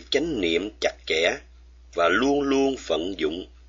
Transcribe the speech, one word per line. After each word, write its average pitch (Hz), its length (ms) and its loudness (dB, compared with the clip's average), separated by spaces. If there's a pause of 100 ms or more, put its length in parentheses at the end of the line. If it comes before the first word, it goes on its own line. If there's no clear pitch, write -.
chánh 139 320 0
niệm 85 280 0 (120)
chặt - 140 -2 (100)
chẽ 82 320 0 (560)
và 85 160 2
luôn 139 320 2
luôn 135 340 2 (120)
vận 82 320 -2
dụng 80 280 -4 (220)